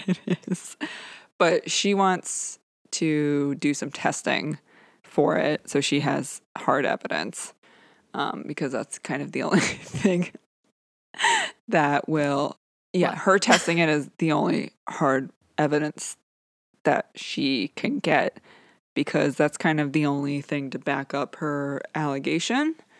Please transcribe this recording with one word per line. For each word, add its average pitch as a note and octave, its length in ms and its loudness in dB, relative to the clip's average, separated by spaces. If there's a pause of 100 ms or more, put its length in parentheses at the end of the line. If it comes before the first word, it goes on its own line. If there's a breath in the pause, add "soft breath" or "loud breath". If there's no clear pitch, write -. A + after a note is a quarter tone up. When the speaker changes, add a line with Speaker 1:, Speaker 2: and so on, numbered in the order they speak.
Speaker 1:
it F#3 300 0 (100)
is. - 300 -8 (600 loud breath)
But E3+ 320 4
she G3+ 240 2
wants - 640 0 (320)
to D3 640 0
do D3 180 0
some - 160 -6
testing - 720 -2 (440 soft breath)
for D#3 340 2
it, - 300 0
so C#3+ 140 2
she C#3+ 200 0
has C#3 400 -4 (160)
hard C3+ 280 2
evidence, - 680 -4 (580 soft breath)
um, - 320 -6
because C#3+ 260 -6
that's B2 280 -6
kind C#3 240 -6
of - 80 -10
the C3 100 -4
only D#3+ 180 2
<laughs> - 20 2
thing - 680 0 (1400 loud breath)
that D3 400 2
will, C#3+ 520 0 (340)
yeah, F3 160 4
Speaker 2:
What? - 100 -6
Speaker 1:
her G3 200 6
testing E3+ 400 4
it E3 100 4
is D3 300 0
the D#3+ 120 2
only E3 400 0 (160)
hard C3+ 440 0 (260)
evidence D3 600 0 (640)
that - 320 2
she - 540 -2
can - 280 -2
get, - 420 2 (540 soft breath)
because C#3+ 420 0
that's D3 220 2
kind D#3+ 240 2
of C#3+ 100 -2
the D3+ 140 2
only C#3+ 340 -2
thing C#3 300 -6
to C#3 80 -8
back C#3 380 -4
up C#3 220 -4
her C#3+ 440 -4 (140)
allegation D#3 800 0 (240 soft breath)